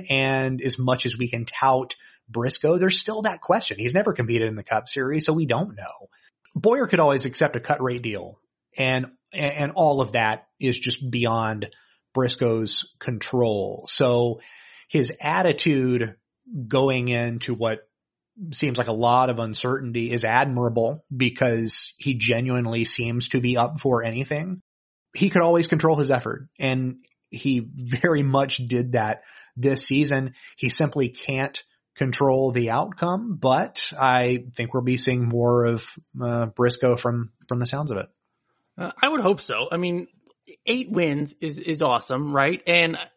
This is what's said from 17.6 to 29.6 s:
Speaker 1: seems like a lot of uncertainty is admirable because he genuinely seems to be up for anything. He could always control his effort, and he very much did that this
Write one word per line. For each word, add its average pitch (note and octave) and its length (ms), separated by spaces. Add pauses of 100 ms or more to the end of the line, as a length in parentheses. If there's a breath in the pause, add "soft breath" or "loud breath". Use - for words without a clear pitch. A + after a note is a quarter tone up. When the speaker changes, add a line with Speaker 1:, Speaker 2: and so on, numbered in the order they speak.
Speaker 1:
seems C3+ 260
like A#2 100
a A#2 60
lot A#2+ 360
of A#2 100
uncertainty A#2 720
is A2+ 140
admirable B2 800 (100)
because A#2+ 840
he C3+ 180
genuinely A#2 720
seems A#2+ 440
to B2+ 120
be B2 160
up C3 220
for A#2+ 240
anything. D3 580 (520)
He G3 160
could F3 120
always E3+ 260
control D#3+ 300
his C3+ 120
effort, B2 380 (100)
and C3 380 (340)
he B2 320
very C#3 640
much C#3 340
did B2 360
that G#2+ 300 (320 loud breath)
this C3 300